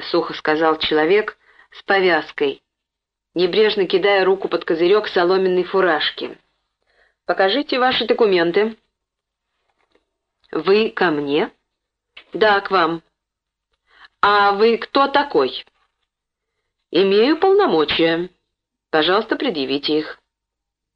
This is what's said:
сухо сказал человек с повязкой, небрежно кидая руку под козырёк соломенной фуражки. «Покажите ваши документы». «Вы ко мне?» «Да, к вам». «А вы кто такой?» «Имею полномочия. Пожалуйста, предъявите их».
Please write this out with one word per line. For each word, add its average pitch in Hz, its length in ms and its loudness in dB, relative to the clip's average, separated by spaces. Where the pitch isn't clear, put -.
сухо 165 220 -2
сказал 156 440 -2
человек 170 600 0
с - 120 -20
повязкой, 160 800 -2
небрежно 185 540 0
кидая 196 360 2
руку 190 240 0
под - 180 -6
козырёк 175 420 2
соломенной 185 560 0
фуражки. 175 720 -4
«Покажите 214 540 -2
ваши 247 260 0
документы». 208 720 0
«Вы 196 400 0
ко 185 180 0
мне?» 147 420 -2
«Да, 202 280 2
к - 80 -8
вам». 170 320 0
«А 202 300 4
вы 214 260 2
кто 277 300 0
такой?» 214 580 -2
«Имею 208 480 2
полномочия. 175 880 0
Пожалуйста, 180 440 0
предъявите 151 600 -4
их». - 220 -8